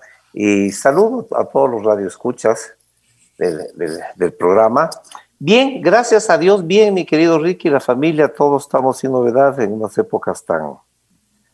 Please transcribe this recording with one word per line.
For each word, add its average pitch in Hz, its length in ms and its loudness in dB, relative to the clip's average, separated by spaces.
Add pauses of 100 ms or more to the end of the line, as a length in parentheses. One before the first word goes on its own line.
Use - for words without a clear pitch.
(340)
Y 101 380 0
saludo 214 560 0 (100)
a 113 60 0
todos 135 260 0
los 110 140 -6
radioescuchas 107 880 -4 (680)
del, 85 380 -4
del, 80 240 -8 (160)
del 90 160 -2
programa. 113 580 2 (480)
Bien, 247 440 0
gracias 220 480 2
a 175 80 4
Dios, 185 280 2
bien, 202 280 4
mi 180 120 -2
querido 165 320 2
Ricky, 175 320 -2
la 139 120 2
familia, 147 520 0
todos 143 300 0
estamos 131 360 -2
sin 135 120 -4
novedad 131 480 2
en 104 140 -2
unas 110 240 -8
épocas - 480 -4
tan, 78 300 -4 (800)